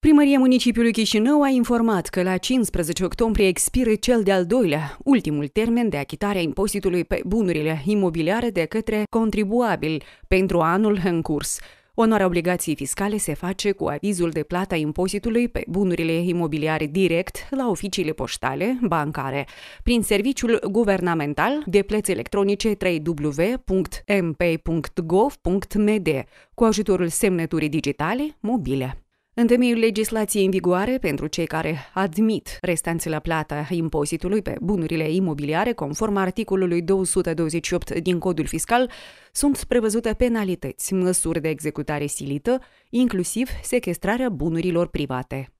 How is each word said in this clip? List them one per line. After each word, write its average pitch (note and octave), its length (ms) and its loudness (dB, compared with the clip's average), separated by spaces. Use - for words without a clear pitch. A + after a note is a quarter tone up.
Primăria D4 360 8
Municipiului A#3+ 520 4
Chișinău A3 500 2
a C#4 60 4
informat A#3 600 2
că F3+ 160 -2
la F#3 140 0
cincisprezece F3+ 680 -2
octombrie G#3 440 2
expiră A3 480 2
cel A#3 280 2
de-al F#3 220 4
doilea, E3 580 0
ultimul D3+ 440 2
termen A#3 420 2
de D3+ 80 -2
achitare G3 400 -2
a F3+ 40 0
impozitului F3+ 600 0
pe - 220 -2
bunurile D#3+ 600 0
imobiliare G3 640 0
de F3+ 160 0
către G#3+ 440 -2
contribuabil G#3 920 0
pentru F#3+ 320 4
anul F#3+ 440 4
în E3+ 180 2
curs. D3+ 380 -4
Onoarea A3 320 4
obligației F3 500 0
fiscale G3+ 420 -4
se E3+ 160 -4
face F#3+ 380 -2
cu G3 140 -2
avizul F3 440 -2
de D#3 140 -4
plată F3+ 300 -2
a E3+ 40 2
impozitului G3 720 0
pe - 180 -6
bunurile E3+ 460 0
imobiliare D#3+ 720 0
direct E3 640 0
la C4 200 -2
oficiile F#3+ 420 -2
poștale, D3 680 -4
bancare, D3 680 -2
prin A#3 180 2
serviciul A3+ 580 2
guvernamental F#3 920 0
de G3 160 4
plăți G3+ 300 -2
electronice G3+ 640 0
trei F3+ 300 -2
W D#3+ 600 0
punct F#3+ 380 -2
M E3+ 100 -2
P D#3+ 120 -4
punct E3 360 -2
gov F#3 360 2
punct F#3 400 -2
M G#3 260 2
D, E3 60 -2
cu - 100 2
ajutorul G3+ 440 2
semnăturii E3 640 0
digitale E3 680 -2
mobile. C3+ 580 -4
În A#3 120 4
temeiul A#3+ 320 4
legislației G#3+ 680 0
în F#3 60 2
vigoare, F#3 460 0
pentru D3 300 -2
cei E3 180 -4
care D#3+ 320 -4
admit G3+ 680 0
restanțe E3+ 480 -2
la D#3 100 -2
plata D3+ 500 -4
impozitului D#3+ 720 -2
pe - 200 -6
bunurile E3 500 -2
imobiliare, E3 600 0
conform G3+ 440 -4
articolului F#3 680 0
două F#3+ 240 0
sute E3 280 -2
douăzeci D#3+ 320 -2
și - 80 -2
opt - 180 -4
din E3+ 280 0
Codul D#3+ 260 -2
Fiscal, A#3+ 440 0
sunt C#4+ 320 0
prevăzute A3 500 0
penalități, G3+ 800 -2
măsuri F3+ 480 0
de D#3 80 -2
executare D3 560 -4
silită, C#3+ 540 -2
inclusiv A#3 600 0
sequestrarea A#3 640 -2
bunurilor E3 580 0
private. C3+ 720 -6